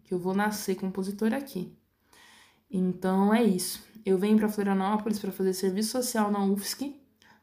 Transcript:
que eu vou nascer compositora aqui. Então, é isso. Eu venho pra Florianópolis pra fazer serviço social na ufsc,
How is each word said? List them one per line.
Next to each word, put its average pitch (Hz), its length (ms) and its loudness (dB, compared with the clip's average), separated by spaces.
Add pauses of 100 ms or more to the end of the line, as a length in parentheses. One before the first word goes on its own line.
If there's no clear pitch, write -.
que 185 100 -6
eu 180 40 0
vou 180 140 -2
nascer 202 440 -2
compositora 202 600 -2
aqui. 277 400 -10 (960)
Então, 185 640 2
é 240 100 6
isso. 180 400 0 (220)
Eu 190 100 4
venho 208 220 4
pra 214 100 2
Florianópolis 208 680 0
pra 190 120 -6
fazer 190 220 0
serviço 190 380 0
social 233 400 0
na 202 120 0
ufsc, 202 540 -2 (460)